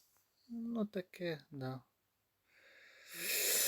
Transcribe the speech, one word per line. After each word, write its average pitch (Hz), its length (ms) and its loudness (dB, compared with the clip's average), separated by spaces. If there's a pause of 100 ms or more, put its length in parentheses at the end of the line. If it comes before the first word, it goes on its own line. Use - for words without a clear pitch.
(480)
Ну, 233 380 0
таке, 175 640 -4
да. 131 320 -4 (1900)